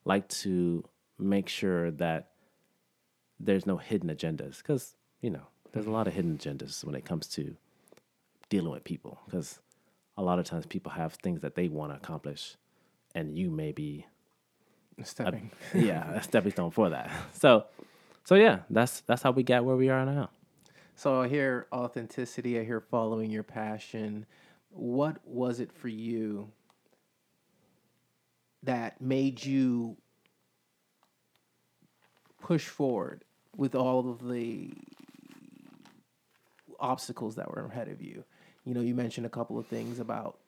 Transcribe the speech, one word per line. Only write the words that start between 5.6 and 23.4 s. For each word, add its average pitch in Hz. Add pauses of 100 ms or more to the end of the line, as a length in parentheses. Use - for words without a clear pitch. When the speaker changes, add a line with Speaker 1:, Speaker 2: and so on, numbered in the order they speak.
Speaker 1:
there's 107
a 110
lot 110
of 87
hidden 85
agendas 69
when 73
it 67
comes 82
to - (920)
dealing 85
with 71
people - (100)
'cause 85 (560)
a 101
lot 90
of 87
times 82
people 80
have 80
things 87
that 73
they 87
wanna 76
accomplish 73 (580)
and 76
you 92
may 78
be 76 (920)
a 123
Speaker 2:
Stepping. 110 (240)
Speaker 1:
yeah, 85
a 107
stepping 101
stone 85
for -
that. 65 (220)
So 120 (580)
so, 185
yeah, 202 (100)
that's, 117
that's 120
how 131
we 131
got 123
where 131
we 131
are 131
now. 139 (640)
Speaker 2:
So 131
I 123
hear 135
authenticity, 120
I 113
hear 113
following 110
your 107